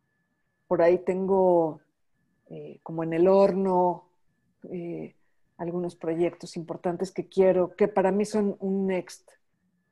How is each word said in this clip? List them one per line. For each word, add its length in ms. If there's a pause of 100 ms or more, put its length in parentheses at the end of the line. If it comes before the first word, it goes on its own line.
(680)
Por 160
ahí 160
tengo, 840 (680)
eh, 340
como 220
en 80
el 160
horno, 800 (600)
eh, 440 (440)
algunos 360
proyectos 640
importantes 560
que 160
quiero, 480
que 120
para 240
mí 120
son 360
un 280
next, 420 (600)